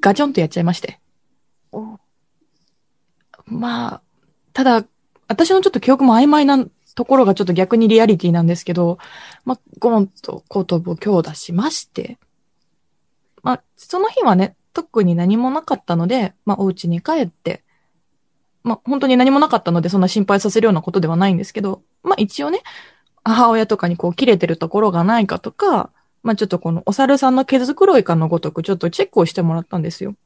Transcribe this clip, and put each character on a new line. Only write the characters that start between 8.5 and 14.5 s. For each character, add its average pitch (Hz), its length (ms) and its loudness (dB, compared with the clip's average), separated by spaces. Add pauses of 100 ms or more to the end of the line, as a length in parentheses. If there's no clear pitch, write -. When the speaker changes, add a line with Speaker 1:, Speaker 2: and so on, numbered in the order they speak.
Speaker 1:
す 170 100 -10
け 175 100 -6
ど、 175 240 -2 (460)
ま 254 100 -4
あ、 - 60 -10 (180)
ゴ 233 200 2
ン 196 100 0
と - 400 -14
後 190 160 -4
頭 175 160 -2
部 175 100 -8
を 165 60 -6
強 190 260 0
打 156 120 -10
し - 180 -14
ま 214 180 -2
し - 180 -12
て。 - 300 -14 (1200)
ま 254 120 -4
あ、 - 80 -8 (140)
そ - 220 -10
の 415 100 -2
日 494 140 -2
は 220 140 4
ね、 190 200 -2 (160)